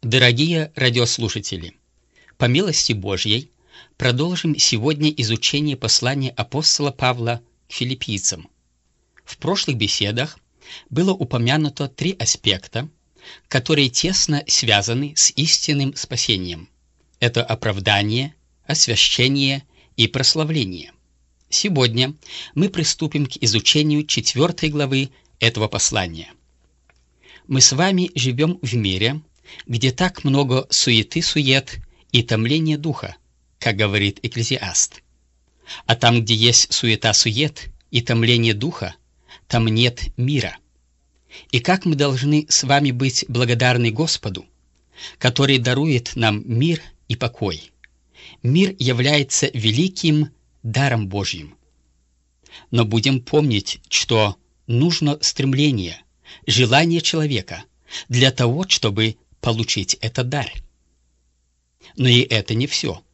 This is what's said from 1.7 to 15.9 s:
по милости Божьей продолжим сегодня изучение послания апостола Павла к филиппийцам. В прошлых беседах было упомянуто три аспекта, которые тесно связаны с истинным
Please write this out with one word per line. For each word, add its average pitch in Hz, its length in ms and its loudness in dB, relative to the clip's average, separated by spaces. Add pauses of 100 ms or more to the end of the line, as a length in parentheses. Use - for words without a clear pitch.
по 127 100 2
милости 156 460 0
Божьей 104 580 -2 (460)
продолжим 147 640 0
сегодня 147 520 0
изучение 139 680 -2
послания 127 540 -2
апостола 143 600 -2
Павла 120 500 -2 (280)
к - 40 -18
филиппийцам. 113 760 -6 (760)
В - 140 -20
прошлых 160 380 -2
беседах 107 600 -2 (520)
было 185 220 0
упомянуто 139 760 -2
три 165 300 -6
аспекта, 110 680 -2 (580)
которые 139 440 2
тесно 156 580 0
связаны 117 680 0
с - 200 2
истинным 143 580 0